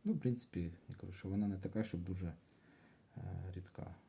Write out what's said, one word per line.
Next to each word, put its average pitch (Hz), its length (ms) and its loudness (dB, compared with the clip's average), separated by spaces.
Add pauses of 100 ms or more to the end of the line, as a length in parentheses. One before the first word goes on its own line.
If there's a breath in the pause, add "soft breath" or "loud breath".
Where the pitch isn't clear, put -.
Ну, 214 80 4
в 156 80 2
принципі, 90 520 2 (160)
я - 60 -8
кажу, 95 180 -8
що 95 160 -6
вона 101 200 4
не 95 100 2
така, 110 260 2
щоб 87 200 0
дуже, 92 220 0 (880 loud breath)
е, 92 380 -4
рідка. 90 400 -8 (140)